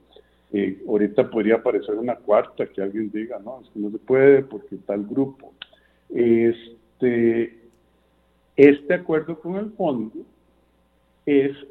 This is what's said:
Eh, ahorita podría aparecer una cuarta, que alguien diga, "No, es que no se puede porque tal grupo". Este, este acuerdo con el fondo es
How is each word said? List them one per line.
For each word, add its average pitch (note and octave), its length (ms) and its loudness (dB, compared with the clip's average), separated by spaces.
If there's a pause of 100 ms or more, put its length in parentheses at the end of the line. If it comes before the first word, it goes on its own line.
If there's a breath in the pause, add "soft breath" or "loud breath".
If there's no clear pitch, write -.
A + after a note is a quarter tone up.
(540 soft breath)
Eh, G2 340 -4
ahorita G#2 420 0
podría A2 260 0
aparecer G#2+ 400 -2
una A#2+ 200 -6
cuarta, - 520 -2
que - 140 -12
alguien G#2 300 -6
diga, A2 280 -10
"No, A#2+ 240 -16
es - 60 -20
que - 100 -14
no G#2 100 -6
se A2 80 -10
puede C3+ 460 4
porque G#2+ 320 -14 (100)
tal G2+ 200 -6
grupo". C3+ 480 -6 (560 loud breath)
Este, A#2 1500 0 (1000)
este C#3+ 360 6
acuerdo E3 460 -4
con F3 160 -8
el G#3+ 160 -8
fondo C#3+ 540 -6 (1000)
es C#3 300 2 (160)